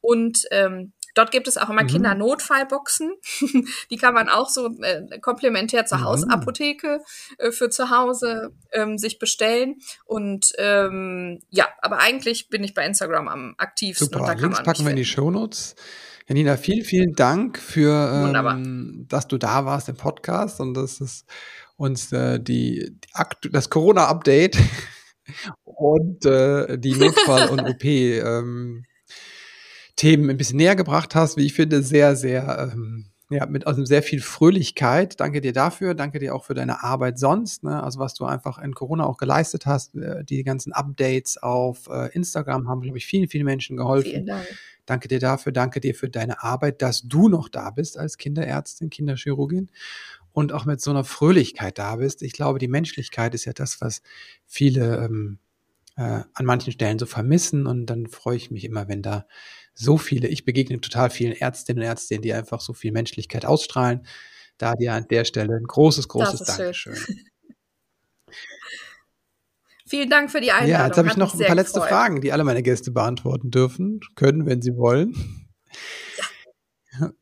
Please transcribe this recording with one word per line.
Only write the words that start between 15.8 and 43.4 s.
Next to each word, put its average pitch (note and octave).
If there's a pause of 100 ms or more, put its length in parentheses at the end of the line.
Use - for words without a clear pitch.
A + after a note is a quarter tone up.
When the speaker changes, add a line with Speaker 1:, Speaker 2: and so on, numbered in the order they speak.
Speaker 2:
Janina, C#3+
vielen, G#3
vielen F3+
Dank E3
für, D3
Speaker 1:
Wunderbar. C3+
Speaker 2:
ähm, B2+
dass C#3
du C#3
da A#2
warst C3+
im B2+
Podcast -
und C3
dass C3
es - (520)
uns, C3+
äh, B2+
die, A#2+ (100)
die -
aktu-, -
das C#3
Corona-Update E3
<laughs> -
und, E3
äh, C3+
die C3
Notfall- D#4+
und -
Speaker 1:
<laughs> -
Speaker 2:
O B2+
P, B2+
ähm, A#2+ (1120)
Themen D3
ein C3+
bisschen B2+
näher F3+
gebracht D#3
hast, D#3+
wie C#3+
ich C#3+
finde, D#3
sehr, C#3+
sehr, B2+
ähm, A2+ (220)
ja, C#3+
mit, C#3
also C3+
sehr C#3+
viel C#3+
Fröhlichkeit. D#3+
Danke D3
dir C3
dafür. F3
Danke C#3+
dir C3
auch C3
für C#3
deine B2+
Arbeit B2+
sonst, F3+
ne? D3
Also C3+
was C3
du -
einfach C3+
in C#3
Corona D3+
auch C#3
geleistet C3+
hast, C#3
äh, -
die C#3
ganzen C3
Updates C3+
auf, B2
äh, B2+
Instagram C#3
haben, B2+
glaub B2+
ich, B2
vielen, F#3+
vielen D3